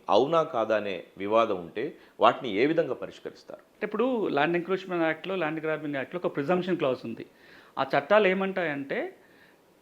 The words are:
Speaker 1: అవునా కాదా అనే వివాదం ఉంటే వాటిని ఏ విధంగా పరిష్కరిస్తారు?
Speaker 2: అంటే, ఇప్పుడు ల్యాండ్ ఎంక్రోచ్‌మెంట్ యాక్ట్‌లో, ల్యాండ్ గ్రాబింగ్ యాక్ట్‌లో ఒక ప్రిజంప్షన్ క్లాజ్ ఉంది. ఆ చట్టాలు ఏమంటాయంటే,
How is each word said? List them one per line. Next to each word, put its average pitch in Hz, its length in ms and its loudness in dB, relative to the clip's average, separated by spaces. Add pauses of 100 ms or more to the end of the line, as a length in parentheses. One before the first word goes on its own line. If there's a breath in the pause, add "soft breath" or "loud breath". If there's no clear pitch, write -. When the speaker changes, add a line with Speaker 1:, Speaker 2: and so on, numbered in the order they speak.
(100)
Speaker 1:
అవునా 143 320 6
కాదా 110 340 0
అనే 101 260 -4 (160)
వివాదం 104 380 2
ఉంటే 104 380 -8 (260 soft breath)
వాటిని 113 340 4
ఏ 117 120 4
విధంగా 156 280 0
పరిష్కరిస్తారు? - 680 -14
Speaker 2:
అంటే, - 260 -10
ఇప్పుడు 226 420 -2
ల్యాండ్ 151 280 2
ఎంక్రోచ్‌మెంట్ 180 480 -2
యాక్ట్‌లో, 160 320 -4
ల్యాండ్ 160 240 -4
గ్రాబింగ్ 151 340 -4
యాక్ట్‌లో 135 300 -6
ఒక 170 100 -2
ప్రిజంప్షన్ 180 420 0
క్లాజ్ 131 280 0
ఉంది. 113 220 -10 (520 soft breath)
ఆ 135 40 0
చట్టాలు 185 460 4
ఏమంటాయంటే, 185 880 -2 (640 soft breath)